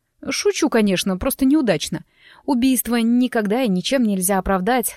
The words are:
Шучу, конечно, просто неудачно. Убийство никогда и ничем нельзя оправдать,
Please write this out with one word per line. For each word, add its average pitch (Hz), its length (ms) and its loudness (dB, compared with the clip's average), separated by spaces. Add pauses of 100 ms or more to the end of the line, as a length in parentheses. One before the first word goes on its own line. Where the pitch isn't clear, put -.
(280)
Шучу, 330 400 0
конечно, 196 480 0
просто 247 300 -4
неудачно. 233 580 0 (400)
Убийство 247 520 0
никогда 233 680 0
и 254 60 2
ничем 196 340 0
нельзя 196 360 0
оправдать, 196 580 0